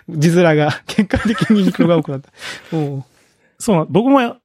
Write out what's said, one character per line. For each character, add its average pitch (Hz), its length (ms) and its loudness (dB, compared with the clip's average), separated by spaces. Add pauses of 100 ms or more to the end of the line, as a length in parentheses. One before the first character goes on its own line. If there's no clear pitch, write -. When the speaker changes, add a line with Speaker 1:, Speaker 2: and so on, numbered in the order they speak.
Speaker 1:
字 165 200 0
面 165 260 4
が。 151 300 0
結 - 200 -2
果 - 120 -2 (100)
的 - 220 -2
に 208 120 4
ユ 185 60 2
ニ 180 60 -2
ク - 80 0
ロ 170 80 2
が 170 80 4
多 151 60 0
く 147 80 -10
な 135 60 -6
っ 139 40 -12
た。 - 80 -20 (240)
<laughs> - 220 -20
お 143 220 -4
う。 135 60 -10 (540)
Speaker 2:
そ 175 240 0
う、 - 80 -6
僕 214 200 0
も 254 360 2